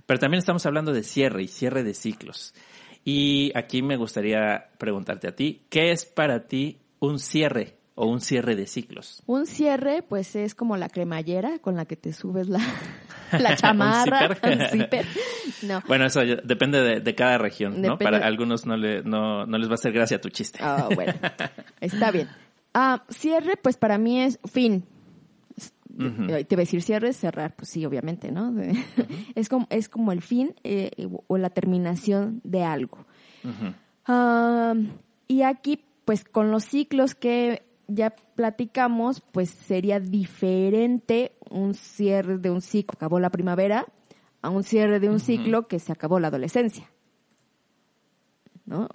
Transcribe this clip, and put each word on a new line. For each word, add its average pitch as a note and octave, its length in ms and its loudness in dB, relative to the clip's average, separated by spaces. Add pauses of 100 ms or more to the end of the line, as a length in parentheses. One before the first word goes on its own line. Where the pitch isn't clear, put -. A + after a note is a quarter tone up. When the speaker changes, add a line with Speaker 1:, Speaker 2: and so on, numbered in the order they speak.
Speaker 1:
Pero B2+ 120 2
también D#3 220 2
estamos F3 260 0
hablando D#3 260 0
de A#2 120 0
cierre B2 400 0
y F#2 40 -8
cierre B2+ 360 -2
de G#2 100 -4
ciclos. - 580 -10 (520)
Y C#3+ 500 2
aquí B2+ 260 -2
me C#3 160 0
gustaría G#2+ 800 0
preguntarte G2 520 -6
a F2 80 -8
ti, D3 340 -4
¿qué E3 220 4
es E3 120 -2
para C3+ 420 0
ti C3+ 340 -4 (180)
un C#3+ 200 -2
cierre C#3 580 -2 (180)
o A2+ 120 -2
un A#2 140 0
cierre A#2+ 360 0
de G2 100 -4
ciclos? - 600 -12
Speaker 2:
Un C4+ 200 -2
cierre, C#4+ 560 0
pues, G3 340 -6
es G#3 180 -4
como A3+ 220 -2
la F#3 120 -4
cremallera F3 720 -4
con F#3 160 -2
la E3 80 -4
que D#3+ 120 -10
te - 160 -10
subes F#3 360 -4
la, G3 100 0
<laughs> - 800 -6
la A#3 120 4
Speaker 1:
<laughs> - 0 -
Un A3+ 60 6
Speaker 2:
chamarra, G#3+ 800 4
Speaker 1:
zipper. - 180 2
Speaker 2:
un - 180 4
zipper. A3+ 360 0 (560)
No. G3 240 -4
Speaker 1:
Bueno, C3 200 4
eso C3 160 2
ya A#2+ 140 2
depende C3 440 2
de, A#2 200 4
de A2 140 -2
cada B2 220 4
región, G#2 460 -2
¿no? - 100 2
Speaker 2:
Depende. E3+ 120 -2
Speaker 1:
Para G#2 220 2
algunos A2+ 380 0
no A2+ 140 -2
le, G#2+ 240 -2
no, G#2+ 420 -2
no A2 140 -2
les A2+ 100 0
va A2 40 0
a - 20 2
hacer A#2 180 -2
gracia A2+ 280 2
tu - 100 -8
chiste. - 320 -10
Speaker 2:
Ah, C#3+ 320 0
bueno. F3+ 180 -4 (360)
Speaker 1:
<laughs> - 320 -20
Speaker 2:
Está G#3 300 0
bien. F3 180 -2 (440)
Ah, B3+ 380 2
cierre, D#4+ 520 0
pues, B3+ 140 2
para G#3 220 2
mí A#3 240 2
es B3+ 160 0 (120)
fin. A3 340 2 (1120)
Speaker 1:
Ujú. A#2 340 -2
Speaker 2:
Eh, D3 120 -2
te G3+ 100 -2
iba F3+ 60 2
a F3 40 4
decir F3 180 -2
cierre, A3 300 0
cerrar, D#3+ 440 -6
pues - 120 -18
sí, D#3+ 160 -6
obviamente, D#3+ 480 -6
¿no? A3 200 -4
De-, F#3+ 180 -4
Speaker 1:
Ujú. A#3+ 360 -2 (120)
Speaker 2:
<laughs> A3 160 -14
es A3+ 160 -2
como, B3+ 180 0
es A3+ 220 -2
como A3+ 220 0
el F3 100 -2
fin, B3+ 320 -2 (100)
eh, G3 260 -2 (360)
o F#3+ 100 0
la F#3 140 0
terminación F#3 920 0
de F3+ 180 -2
algo. D3+ 420 -4 (400)
Speaker 1:
Ujú. A2 300 -8 (320)
Speaker 2:
Ah, A#3 680 4 (560)
y C4 140 4
aquí, C4+ 420 0 (220)
pues, A3 180 0
con G#3+ 260 2
los G#3+ 140 2
ciclos C#4 500 2
que A#3+ 500 0 (240)
ya G#3+ 220 0 (260)
platicamos, A#3+ 840 0
pues, F3+ 300 -2
sería G3+ 500 0
diferente G3+ 1300 0 (180)
un G3 240 -2
cierre G3 640 0
de F3+ 120 0
un F3 120 0
ciclo. - 320 -2
Acabó E3 240 0
la F3+ 120 2
primavera, F#3 540 0 (580)
a - 60 -6
un G3 140 0
cierre G#3 380 4
de G3+ 100 4
un G#3+ 60 4
Speaker 1:
Ujú. G#3 80 0
Speaker 2:
ciclo A3+ 440 2
que F3 120 -4
se - 120 -8
acabó D#3+ 280 2
la D#3+ 80 2
adolescencia. D3+ 600 -2 (1800)
¿No? - 300 -6